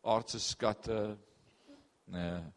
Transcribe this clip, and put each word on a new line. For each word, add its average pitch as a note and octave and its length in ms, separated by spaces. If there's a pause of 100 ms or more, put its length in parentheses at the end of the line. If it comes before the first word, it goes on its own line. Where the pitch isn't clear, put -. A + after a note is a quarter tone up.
Aardse A2+ 400
skatte, G#2+ 760 (920)
nee. F2 300 (160)